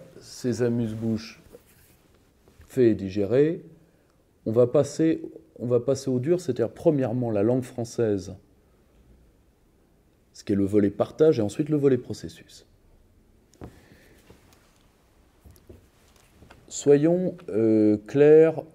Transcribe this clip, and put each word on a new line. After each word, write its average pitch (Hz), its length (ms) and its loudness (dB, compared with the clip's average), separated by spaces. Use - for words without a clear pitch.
ces 120 440 -6
amuse-bouches 113 800 -4
faits 127 200 0
et 110 100 4
digérés, 104 680 -2
on 110 60 -4
va 120 140 4
passer, 160 560 -2
on 123 80 -8
va 120 120 0
passer 131 300 -4
au 127 80 -2
dur, 170 240 -2
c'est-à-dire 120 300 -4
premièrement 127 580 -2
la 101 140 0
langue 123 180 0
française, 107 720 -4
ce - 100 -20
qui 104 100 -4
est - 20 0
le 98 80 0
volet 101 260 2
partage, 151 480 0
et 110 60 -2
ensuite 147 260 -6
le 151 60 0
volet 139 220 2
processus. - 680 -14
Soyons, 170 680 2
euh, 107 480 2
clairs, 156 560 6